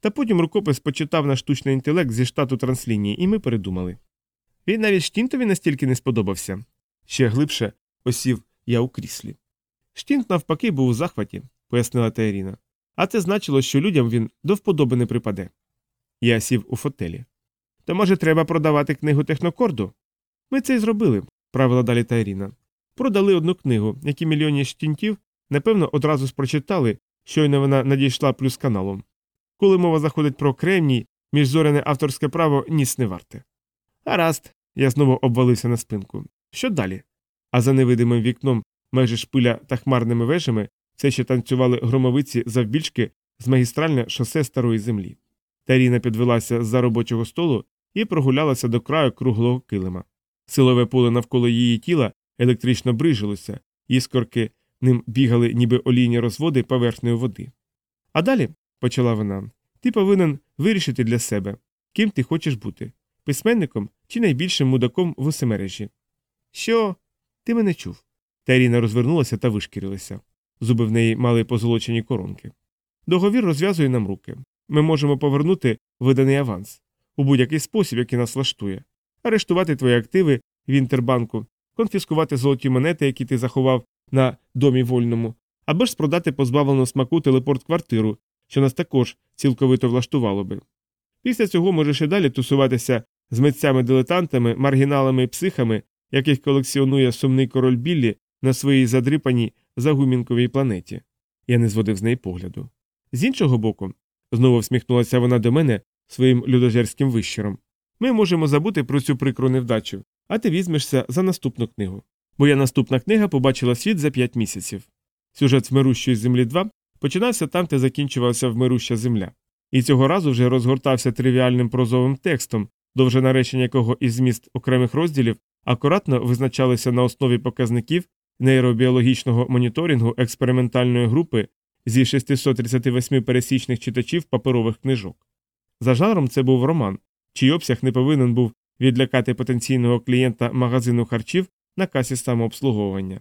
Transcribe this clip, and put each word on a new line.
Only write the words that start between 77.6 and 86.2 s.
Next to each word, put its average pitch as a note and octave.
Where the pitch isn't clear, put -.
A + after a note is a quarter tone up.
який A#2+
нас A#2+
влаштує. G2+
Арештувати F3+
твої B2
активи C#3+
в C3+
Інтербанку, B2
конфіскувати D#3+
золоті C3+
монети, C#3
які C3
ти B2+
заховав C3
на C3
домі B2+
вольному, A#2
або E3
ж A#3+
спродати D#3+